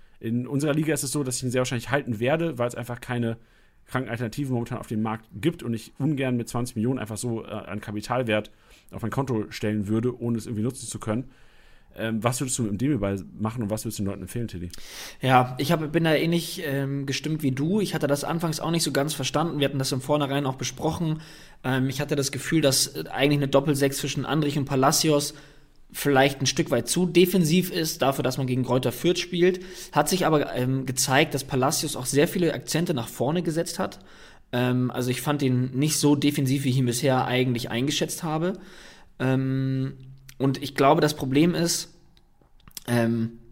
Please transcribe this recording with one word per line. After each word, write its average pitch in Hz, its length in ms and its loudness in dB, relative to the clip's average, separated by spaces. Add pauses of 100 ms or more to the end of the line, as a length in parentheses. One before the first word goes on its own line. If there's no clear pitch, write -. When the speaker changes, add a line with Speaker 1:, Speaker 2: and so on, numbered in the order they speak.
(180)
Speaker 1:
In 120 280 -2
unserer 143 280 0
Liga 156 180 2
ist 143 120 -2
es 127 80 -6
so, 147 100 0
dass 127 140 -4
ich - 80 -6
ihn 127 60 -2
sehr 127 100 0
wahrscheinlich 123 300 -2
halten 123 280 0
werde, 147 400 0
weil 120 100 0
es 120 60 -12
einfach 120 260 -8
keine 117 360 -4 (500)
kranken 127 220 -4
Alternativen 123 460 -4
momentan 117 240 -4
auf - 80 -12
dem 110 160 -2
Markt 110 320 -4
gibt 151 280 -2
und 117 120 -4
ich - 240 -10
ungern 135 400 0
mit 113 100 -6
zwanzig 123 260 -4
Millionen 120 240 0
einfach 107 200 -8
so, 113 260 -4
äh, - 40 -16
an 101 340 -8
Kapitalwert 107 680 -2 (420)
auf - 100 -10
mein 110 80 -4
Konto 123 400 -2
stellen 107 380 -2
würde, 117 300 0
ohne 117 200 -2
es - 80 -10
irgendwie 104 160 -4
nutzen 131 240 -4
zu - 120 -8
können. 117 320 -4 (640)
Ähm, 110 300 -2
was 123 160 0
würdest 131 180 -4
du 131 40 0
mit 104 100 -2
dem 98 60 -2
Demirbay 101 440 0 (160)
machen 110 240 -4
und 101 60 -2
was 90 160 -4
würdest 110 140 -6
du 107 60 -2
den 98 60 -2
Leuten 101 120 -8
empfehlen, 113 260 -6
Tilly? 87 220 -10 (500)
Speaker 2:
Ja, 127 380 4
ich 147 120 0
hab, 156 220 0
bin 165 120 4
da 160 100 4
ähnlich, 165 500 0
ähm, 139 400 -2
gestimmt 147 380 -2
wie 135 100 2
du. 160 300 0
Ich 170 120 -2
hatte 151 120 0
das 143 180 2
anfangs 165 340 -2
auch - 120 -2
nicht 165 140 2
so 147 80 0
ganz 143 200 2
verstanden. 151 460 -2
Wir 139 80 2
hatten 139 120 -2
das 135 140 -2
im 131 80 -2
Vornherein 143 460 0
auch 127 100 -4
besprochen. 156 640 -2 (420)
Ähm, 131 280 0
ich 127 100 -4
hatte 151 160 -2
das 139 160 0
Gefühl, 156 300 0
dass, 135 240 4 (100)
äh, 156 140 -6
eigentlich 143 300 4
eine 139 80 2
Doppelsechs 139 500 4
zwischen 139 260 -4
Andrich 147 320 0
und 143 80 0
Palacios 143 720 4 (640)
vielleicht 139 440 4
ein 131 60 0
Stück - 260 0
weit 117 160 0
zu 180 180 2
defensiv 180 640 4
ist, 165 320 -4
dafür, 135 220 2
dass 127 120 -2
man 131 120 -2
gegen 127 160 0
Greuther 127 260 2
Fürth 175 300 0
spielt. 180 400 2 (320)
Hat 147 160 2
sich 185 180 2
aber, 147 300 2
ähm, 131 300 0
gezeigt, 135 480 2
dass 131 100 -4
Palacios 143 500 0
auch 127 120 -6
sehr 139 200 4
viele 175 260 0
Akzente 160 420 -2
nach 113 120 -4
vorne 156 380 -2
gesetzt 165 340 -4
hat. 196 220 -6 (500)
Ähm, 123 400 2
also 127 220 -2
ich 127 80 -6
fand 147 220 -2
ihn 127 280 2
nicht 147 300 0
so 147 160 6
defensiv, 143 480 2
wie 135 60 2
ich 127 80 2
ihn 127 80 2
bisher 127 400 2
eigentlich 127 440 0
eingeschätzt 147 540 -2
habe. 165 300 0 (640)
Ähm, 131 720 0 (440)
und 135 240 0
ich - 140 -8
glaube, 147 260 6
das 151 140 4
Problem 147 400 4
ist, 170 400 -2 (920)
ähm, 117 500 0 (140)